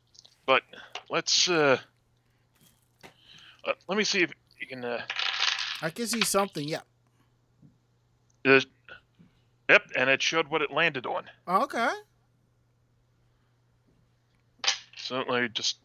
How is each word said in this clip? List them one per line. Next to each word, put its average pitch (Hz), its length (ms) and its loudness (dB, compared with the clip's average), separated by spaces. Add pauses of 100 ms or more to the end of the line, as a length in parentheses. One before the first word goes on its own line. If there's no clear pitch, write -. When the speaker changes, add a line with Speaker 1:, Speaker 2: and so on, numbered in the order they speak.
(460)
Speaker 1:
But 131 180 4 (460)
let's, - 400 0
uh, 147 300 4 (1800)
uh, - 100 0 (140)
let 190 100 -2
me 214 60 2
see 196 180 0
if 156 100 0 (280)
you 135 80 -14
can, 131 160 -12
uh, 120 220 -6 (760)
Speaker 2:
I 160 100 -2
can 233 160 -8
see 226 180 -2
something. 196 420 -2
Yeah. 156 140 -6 (1600)
Speaker 1:
Uh, 135 160 8 (1120)
yep, - 140 6 (120)
and 131 140 2
it 131 120 2
showed 165 280 0
what 156 120 -2
it 139 100 -4
landed 143 340 -2
on. 175 240 -8 (180)
Speaker 2:
Okay. 240 420 0 (3000)
Speaker 1:
So 127 300 -4
let 123 160 0
me 117 60 -2
just - 360 -4